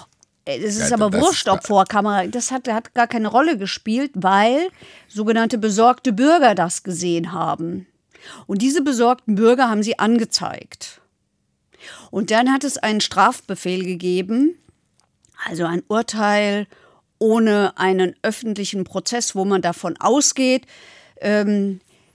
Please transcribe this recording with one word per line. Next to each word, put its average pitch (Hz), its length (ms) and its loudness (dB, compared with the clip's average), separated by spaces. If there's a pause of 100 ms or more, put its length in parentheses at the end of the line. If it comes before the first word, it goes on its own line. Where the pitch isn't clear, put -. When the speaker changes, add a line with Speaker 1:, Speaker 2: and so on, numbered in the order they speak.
(460)
Speaker 1:
Äh, 139 120 -6
es 208 200 -4
ist 220 120 -2
Speaker 2:
ja, 240 80 0
Speaker 1:
aber 214 140 2
Speaker 2:
das 214 100 2
Speaker 1:
wurscht, 339 240 2
Speaker 2:
ist 208 80 2
Speaker 1:
ob - 140 -4
vor 196 180 4
Kamera. 202 400 0
Das 233 240 -6
hat, 262 180 -6
hat 226 280 -4
gar 240 100 4
keine 233 220 -4
Rolle 262 320 2
gespielt, 220 560 -4
weil 214 540 2 (380)
sogenannte 220 520 0
besorgte 226 540 2
Bürger 269 420 4
das 180 260 -2
gesehen 170 500 -4
haben. 165 540 -6 (600)
Und 196 140 -2
diese 277 200 0
besorgten 240 540 0
Bürger 233 340 2
haben 214 140 0
sie 220 160 -4
angezeigt. - 1000 -4 (1080)
Und - 200 -4
dann 240 200 4
hat 269 120 0
es 277 140 -4
einen 214 240 -2
Strafbefehl 190 800 0
gegeben, 185 720 0 (880)
also 170 200 -4
ein 165 220 -4
Urteil 208 800 0 (520)
ohne 214 580 2
einen 185 460 0
öffentlichen 208 600 -6
Prozess, 208 520 -6
wo 190 100 -2
man 196 160 0
davon 175 360 -4
ausgeht, 262 680 2 (540)
ähm, 202 640 0 (340)